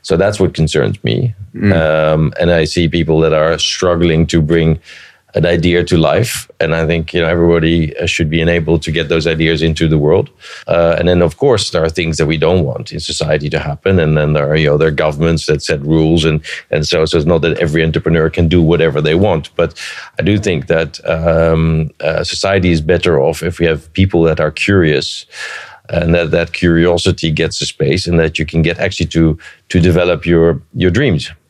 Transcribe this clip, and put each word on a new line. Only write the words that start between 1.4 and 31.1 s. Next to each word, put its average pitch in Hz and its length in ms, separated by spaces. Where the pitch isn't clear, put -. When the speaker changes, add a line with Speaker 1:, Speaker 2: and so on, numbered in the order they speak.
Speaker 2:
Mm. 101 220
Speaker 1:
Um, 78 640
and 85 100
I 82 160
see 85 240
people 80 300
that 80 140
are 78 260
struggling 85 680
to 82 140
bring 80 380
an - 120
idea 85 360
to 85 140
life. 80 500
And 80 160
I 82 100
think, 82 260
you 87 80
know, 82 80
everybody, 85 720
uh, 87 80
should 80 240
be 82 100
enabled 82 440
to 80 80
get 78 180
those 80 160
ideas 80 380
into 80 240
the 78 100
world. 78 320
Uh, 85 320
and 85 80
then, 87 160
of 80 140
course, 131 340
there 80 120
are 82 60
things 80 280
that 78 100
we 80 100
don't 82 280
want - 260
in 78 80
society 76 500
to 80 80
happen. 76 400
And 78 180
then 76 180
there 73 140
are, 76 80
you 78 120
know, 73 100
there 80 120
are - 20
governments 78 560
that 76 160
set 76 180
rules. 80 420
And, 78 160
and 76 160
so, 80 200
so 85 120
it's 76 80
not 82 160
that 82 160
every 80 260
entrepreneur 80 460
can 85 180
do 87 140
whatever 78 400
they 76 140
want. 92 400
But 82 180
I - 20
do 101 160
think 92 300
that, 80 320
um, 80 800
uh, 78 240
society 95 460
is 82 120
better 82 380
off 78 220
if 85 160
we 85 80
have 78 280
people 92 300
that 80 160
are 76 120
curious, 80 720
and 85 240
that, 85 160
that 82 240
curiosity 85 800
gets 78 280
a 71 60
space, 76 400
and 85 140
that 78 180
you 78 80
can 80 160
get 80 180
actually 90 280
to, 80 300
to 92 100
develop 87 480
your, 82 340
your 90 160
dreams. 120 400